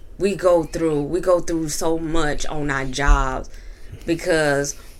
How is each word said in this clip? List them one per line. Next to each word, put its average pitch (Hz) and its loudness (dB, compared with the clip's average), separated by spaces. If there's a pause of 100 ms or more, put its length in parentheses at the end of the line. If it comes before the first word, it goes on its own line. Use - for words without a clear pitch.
(180)
we 190 0
go 170 4
through, 156 0
we 156 -2
go 175 4
through 160 -2
so 165 0
much 156 0
on 147 -2
our 135 -2
jobs 135 2 (560)
because 156 2 (280)